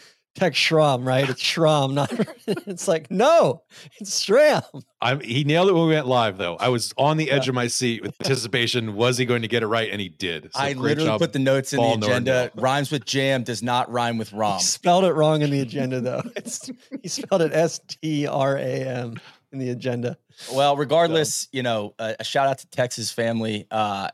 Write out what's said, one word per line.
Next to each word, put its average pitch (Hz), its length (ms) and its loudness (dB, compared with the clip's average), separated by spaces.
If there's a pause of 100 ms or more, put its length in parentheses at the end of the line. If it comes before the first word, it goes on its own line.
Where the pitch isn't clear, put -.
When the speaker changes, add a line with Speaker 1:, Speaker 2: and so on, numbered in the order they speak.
(340)
Speaker 1:
Tex 170 240 0
Schramm, 143 480 4
right? 131 220 2
It's 127 120 -4
Schramm, 151 540 2
not," 139 180 0
<laughs> - 340 -6
it's 196 400 -6
like, 160 240 0
"No, 226 520 4 (360)
it's - 220 -6
Schramm." 254 420 4 (380)
Speaker 2:
I'm, 127 200 0
he 120 240 -2
nailed 165 240 4
it 196 40 4
when 165 140 4
we 156 80 4
went 151 120 0
live, 113 320 2
though. 87 180 -4
I 113 120 0
was 123 280 0
on 147 200 2
the 156 140 -2
edge 131 160 2
Speaker 1:
Yeah. 135 40 -2
Speaker 2:
of 127 40 -2
my 120 120 0
seat 117 360 -2
with - 180 -10
anticipation. 117 760 -2
Was 120 220 2
he 127 60 2
going 120 180 0
to 113 60 -6
get 117 140 0
it 110 40 -2
right? 113 240 0
And 104 100 -6
he 95 80 -6
did. 82 440 -8
So 131 80 -6
Speaker 3:
I 139 120 -2
Speaker 2:
great 127 100 -6
Speaker 3:
literally 151 280 0
Speaker 2:
job, 107 100 0
Speaker 3:
put 165 120 -2
the 139 60 -2
notes 135 340 2
in 139 60 -2
the 120 40 4
Speaker 2:
ball 113 140 4
knower 107 140 0
Speaker 3:
agenda. 123 440 0
Speaker 2:
Neil. 120 100 -4
Speaker 3:
Rhymes 135 260 0
with 143 140 -4
jam, 135 400 0
does 110 180 -6
not 123 280 -2
rhyme 117 280 -2
with 107 140 -8
Rom. 101 260 0
Speaker 1:
He - 60 -2
spelled 185 400 2
it 175 80 4
wrong 151 300 4
in 147 80 2
the 139 100 0
agenda, 127 400 -4
though. 123 280 -2
<laughs> - 80 -12
It's, - 340 -12 (320)
he 180 60 -12
spelled - 340 -2
it 156 100 0
S 156 360 0
T 151 380 -4
R 139 300 0
A 139 40 -4
M 127 560 -6 (360)
in 139 60 -10
the 127 120 -4
agenda. 120 480 -4 (340)
Speaker 3:
Well, 143 240 2
regardless, 156 580 2
Speaker 1:
So. - 180 -6
Speaker 3:
you 131 100 -4
know, 110 360 -4
a, 110 220 -4
a - 40 -10
shout 139 240 0
out 135 100 -2
to - 100 -20
Texas 123 420 -4
family, 113 600 -2
uh, 104 440 -4